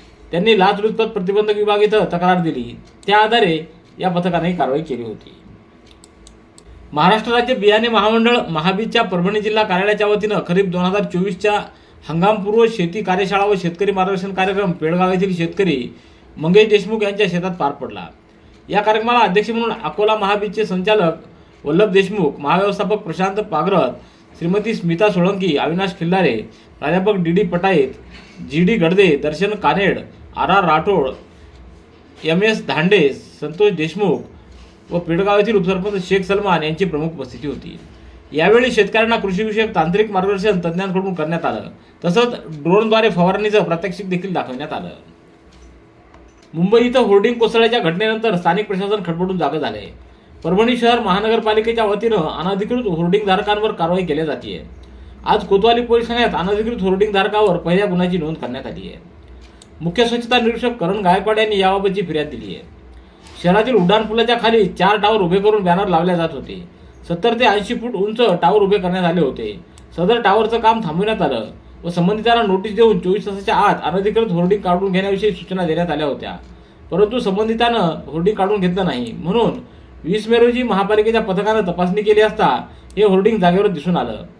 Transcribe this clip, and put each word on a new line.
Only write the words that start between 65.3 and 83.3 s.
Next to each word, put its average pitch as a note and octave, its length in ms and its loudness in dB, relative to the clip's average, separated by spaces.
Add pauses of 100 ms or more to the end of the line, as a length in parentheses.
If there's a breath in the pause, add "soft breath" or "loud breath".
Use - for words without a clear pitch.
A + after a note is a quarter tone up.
करून G#3 240 2
बॅनर F3+ 240 2
लावले F3 280 2
जात E3 160 0
होते. C3+ 360 -12 (420 loud breath)
सत्तर A3+ 300 0
ते B3 60 4
ऐंशी G#3 300 2
फूट A#3+ 180 -6
उंच G#3+ 280 -2 (200)
टॉवर G3 200 4
उभे G3 160 2
करण्यात F3+ 260 -2
आले F3 180 2
होते. A2+ 380 -4 (380 loud breath)
सदर G#3+ 240 2
टॉवरचं A3 380 2
काम A3+ 240 2
थांबवण्यात F3+ 380 -2
आलं B2+ 240 -2 (380 loud breath)
व F3 60 -6
संबंधितांना G#3+ 540 2
नोटीस G3 320 -2
देऊन A3 240 4
चोवीस F#3 260 -2
तासाच्या G3 300 -4
आत F#3 280 4
अनधिकृत F#3+ 480 0
होर्डिंग F3+ 300 0
काढून F#3 300 0
घेण्याविषयी G3 400 0
सूचना F#3 340 -6
देण्यात D#3+ 260 -2
आल्या D3+ 160 -2
होत्या, A2+ 280 -6 (560 loud breath)
परंतु G#3 280 2
संबंधितांनं A3 760 0 (120)
होर्डिंग E3+ 280 -2
काढून G3+ 240 0
घेतलं F3+ 260 0
नाही. B2 260 -4
म्हणून G3+ 480 -2 (440 loud breath)
वीस G#3 240 -2
मे A#3 100 4
रोजी A#3+ 260 4
महापालिकेच्या G#3+ 580 2
पथकानं G#3 400 0
तपासणी F3+ 400 -2
केली G#3 200 4
असता G#3+ 240 2 (520 loud breath)
हे G3+ 60 2
होर्डिंग G3+ 360 4